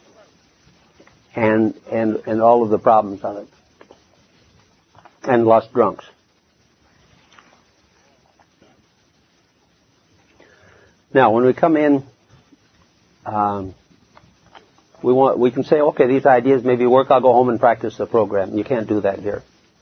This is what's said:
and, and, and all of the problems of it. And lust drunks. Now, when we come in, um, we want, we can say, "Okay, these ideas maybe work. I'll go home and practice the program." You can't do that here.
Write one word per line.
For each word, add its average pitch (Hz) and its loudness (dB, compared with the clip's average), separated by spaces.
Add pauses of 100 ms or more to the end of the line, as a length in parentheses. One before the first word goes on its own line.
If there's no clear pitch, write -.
(1400)
and, 110 0 (160)
and, 113 -4
and 110 -4
all 120 4
of 107 -4
the 104 0
problems 104 0
of 104 -10
it. 107 -18 (1800)
And 117 0
lust 113 2
drunks. 107 -4 (4000)
Now, 131 4
when 120 2
we 127 2
come 165 0
in, 143 0 (1200)
um, 104 -6 (1300)
we 127 0
want, 131 2
we 123 0
can 135 -6
say, 151 0
"Okay, 147 0
these 131 0
ideas 127 2
maybe 123 0
work. 127 2
I'll 131 2
go 127 4
home 123 2
and 113 -2
practice 117 -2
the 104 -6
program." 104 -2
You 104 -4
can't 113 -6
do 104 -2
that 95 -4
here. 101 -10 (380)